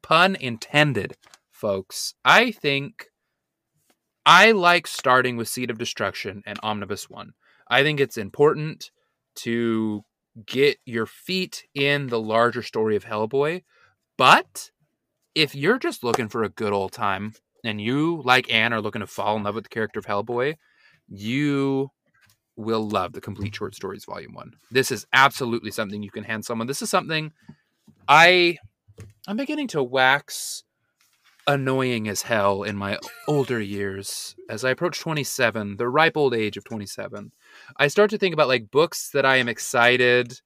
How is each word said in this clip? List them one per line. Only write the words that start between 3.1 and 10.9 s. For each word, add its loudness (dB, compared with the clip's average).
I 10
like 4
starting 2
with -6
Seed -6
of -6
Destruction -6
and -12
Omnibus -6
One. -18
I 4
think 0
it's 0
important 0
to -2
get 2
your -4